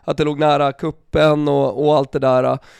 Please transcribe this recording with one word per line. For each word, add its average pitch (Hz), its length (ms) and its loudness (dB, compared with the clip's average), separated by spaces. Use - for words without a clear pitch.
att 143 140 -6
det 156 60 0
låg 147 160 -2
nära 147 320 2
kuppen 151 760 -2
och, 139 380 0
och 151 120 4
allt 139 140 -2
det 151 80 -4
där. 131 240 2